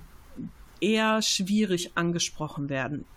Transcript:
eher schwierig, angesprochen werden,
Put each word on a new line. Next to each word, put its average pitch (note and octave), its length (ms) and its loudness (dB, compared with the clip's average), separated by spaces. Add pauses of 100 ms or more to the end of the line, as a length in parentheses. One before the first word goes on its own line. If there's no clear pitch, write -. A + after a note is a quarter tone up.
(800)
eher A3 420 4
schwierig, F#3+ 760 2
angesprochen E3 720 -2
werden, C3+ 360 -4 (120)